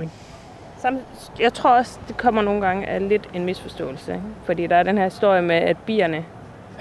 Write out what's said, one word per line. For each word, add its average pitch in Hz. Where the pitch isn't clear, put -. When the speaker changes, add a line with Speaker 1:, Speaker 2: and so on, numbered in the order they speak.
Speaker 1:
ikke? 160
Speaker 2:
Sam-, 254
jeg 240
tror -
også, 240
det 220
kommer 220
nogle 208
gange 190
af 190
lidt 208
en 180
misforståelse, 165
ikke? 185
Fordi 170
der 175
er 180
den 190
her 190
historie 185
med, 170
at 170
bierne 185
Speaker 1:
Er 160